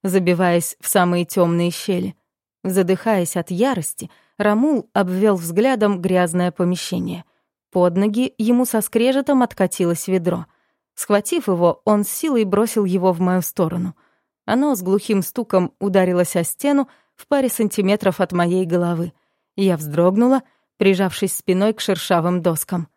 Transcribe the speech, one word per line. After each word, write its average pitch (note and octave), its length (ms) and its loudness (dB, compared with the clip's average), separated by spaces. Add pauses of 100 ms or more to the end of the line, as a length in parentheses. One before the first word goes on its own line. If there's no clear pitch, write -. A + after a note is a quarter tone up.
забиваясь F3 720 0
в - 80 -8
самые F3 360 2
тёмные E3+ 460 0
щели. F#3 440 -4 (480)
Задыхаясь F#3 760 0
от E3+ 140 -6
ярости, G3 600 -4 (280)
Рамул G#3+ 540 0
обвёл F#3+ 440 2
взглядом G3+ 640 0
грязное F3+ 520 0
помещение. F3 720 -4 (460)
Под F3 260 2
ноги G#3+ 420 0
ему A#3+ 260 2
со A3+ 160 -2
скрежетом C4 640 0
откатилось F3+ 680 -2
ведро. F3+ 380 -2 (480)
Схватив G#3 540 -2
его, F3 360 2
он G#3 200 2
с - 40 -8
силой B3+ 360 0
бросил G#3 400 0
его F#3 280 0
в E3+ 80 -4
мою F3+ 220 2
сторону. F3 540 -4 (480)
Оно C4+ 300 0
с F#3 80 -6
глухим G3 400 0
стуком F#3 580 -2
ударилось F#3 560 2
о E3+ 80 0
стену C#4 440 0 (260)
в - 120 -20
паре C4+ 220 0
сантиметров G3+ 720 0
от F#3 120 -2
моей F3 320 0
головы. E3+ 480 -2 (440)
Я F#3+ 200 2
вздрогнула, F#3 680 2 (340)
прижавшись F#3+ 580 0
спиной F#3+ 380 0
к G#3+ 80 -8
шершавым F3 640 0
доскам. E3+ 540 -4